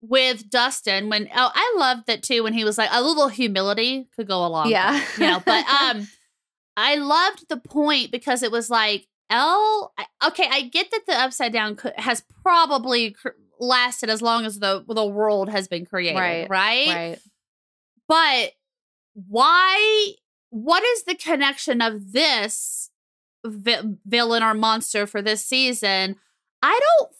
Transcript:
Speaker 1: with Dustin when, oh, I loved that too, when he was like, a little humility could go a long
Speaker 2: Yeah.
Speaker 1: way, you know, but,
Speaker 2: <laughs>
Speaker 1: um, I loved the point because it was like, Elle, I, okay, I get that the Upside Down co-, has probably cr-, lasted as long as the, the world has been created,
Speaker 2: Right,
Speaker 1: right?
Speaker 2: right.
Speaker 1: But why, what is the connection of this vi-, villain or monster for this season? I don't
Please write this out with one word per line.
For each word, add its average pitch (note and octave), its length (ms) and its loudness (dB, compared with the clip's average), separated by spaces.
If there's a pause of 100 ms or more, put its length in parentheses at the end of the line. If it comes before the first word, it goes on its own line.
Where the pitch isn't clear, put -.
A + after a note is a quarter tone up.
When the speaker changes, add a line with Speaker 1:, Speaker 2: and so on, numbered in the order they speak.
Speaker 1:
with B3 440 2
Dustin A3 580 0
when, G#3 260 -4
oh, B3+ 200 2
I A4 240 0
loved B3+ 300 0
that A3 140 -2
too, A#3 200 0
when A3 100 -2
he A3+ 100 -2
was G#3+ 140 0
like, A3 160 0
a A#3+ 80 2
little D4 280 2
humility A3 880 -2
could G#3+ 140 -8
go F#3 160 0
a E3+ 40 0
long E3 200 0
Speaker 2:
Yeah. G3+ 240 2
Speaker 1:
way, C#4+ 120 0 (120)
you D#4+ 100 2
know, F3+ 200 2
but, A3 220 2
Speaker 2:
<laughs> C#4 120 4
Speaker 1:
um, A#3 260 -2 (680)
I B3+ 200 0
loved D#4+ 520 0
the D#4 80 -4
point C#4+ 540 -2
because B3 320 -4
it A3+ 100 -2
was A#3 160 -2
like, G#3+ 400 0 (220)
Elle, G4 680 0
I, G3+ 80 -8 (220)
okay, E4 260 0
I C#4 80 2
get C#4+ 300 -4
that - 160 -6
the F4+ 120 0
Upside B3 360 -2
Down G#3+ 220 -2
co-, - 200 -8
has A#3 260 -2 (200)
probably C4 720 2
cr-, - 160 -10 (300)
lasted B3 520 0
as A3 100 -2
long A#3 240 0
as G#3 140 -8
the, G3 280 -2
the A3 200 -2
world G#3 420 0
has G3 200 -4
been F3 180 -8
created, F3+ 320 -4
Speaker 2:
Right, E3+ 320 -2
Speaker 1:
right? G#3+ 360 2
Speaker 2:
right. E3+ 320 -4 (880)
Speaker 1:
But D4 460 2 (600)
why, F#4 1000 2 (380)
what C#4+ 320 0
is A#4+ 220 0
the F4+ 100 -4
connection C#4 680 -2
of G#3+ 320 -4
this A#3+ 800 -2 (520)
vi-, G#3+ 380 -2 (240)
villain A#3 380 0
or A3 100 2
monster A3 540 0
for G3+ 160 -6
this G#3+ 200 -2
season? G3+ 760 0 (460)
I E4+ 160 2
don't D5+ 420 4